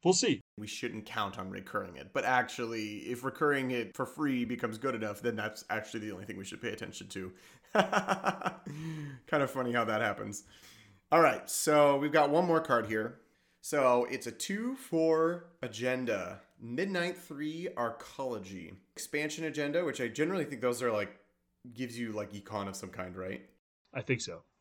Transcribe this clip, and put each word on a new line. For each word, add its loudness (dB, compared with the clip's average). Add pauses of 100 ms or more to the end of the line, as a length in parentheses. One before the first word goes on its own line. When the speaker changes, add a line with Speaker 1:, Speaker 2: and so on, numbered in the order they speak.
Speaker 1:
We'll 6
see. 2 (160)
Speaker 2:
We -12
shouldn't -8
count -4
on -8
recurring -8
it. -14
But 0
actually, 0
if -6
recurring 2
it -4
for -4
free 0
becomes -4
good -2
enough, -4
then 0
that's -6
actually -4
the -6
only -10
thing -10
we -10
should -12
pay -4
attention -10
to. -8 (200)
<laughs> -20
Kind 0
of -2
funny -2
how 4
that 2
happens. -2 (640)
All 10
right, 6
so 6
we've 2
got 6
one 6
more 6
card 2
here. 0 (420)
So 6
it's -4
a -6
two-four 2 (160)
agenda, -2 (180)
Midnight -2
three -6
Arcology. -6 (180)
Expansion -4
agenda, 0
which -2
I 0
generally 0
think -8
those 0
are, 2
like, -2 (560)
gives -8
you, -4
like, -6
econ -6
of -8
some -10
kind, -10
right? -8 (520)
Speaker 1:
I -6
think 0
so. -10 (200)